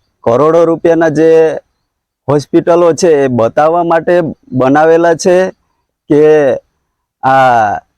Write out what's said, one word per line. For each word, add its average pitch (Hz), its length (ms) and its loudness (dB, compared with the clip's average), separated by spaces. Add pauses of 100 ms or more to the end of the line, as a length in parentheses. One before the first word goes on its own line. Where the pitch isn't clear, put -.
(200)
કરોડો 156 460 0
રૂપિયાના 165 440 -2
જે 160 440 2 (760)
હોસ્પિટલો 165 640 0
છે 165 140 -2
એ 143 200 0
બતાવવા 151 560 -2
માટે 170 380 -2 (300)
બનાવેલા 156 640 0
છે 185 360 -2 (600)
કે 151 460 2 (680)
આ 123 540 0 (200)